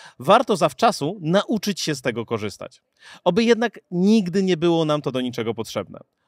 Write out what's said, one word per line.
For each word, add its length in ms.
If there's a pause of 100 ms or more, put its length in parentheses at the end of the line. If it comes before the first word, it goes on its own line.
(180)
Warto 380
zawczasu 640
nauczyć 600
się 140
z 80
tego 240
korzystać. 560 (420)
Oby 200
jednak 360 (100)
nigdy 520
nie 140
było 280
nam 180
to 100
do 80
niczego 340
potrzebne. 440 (300)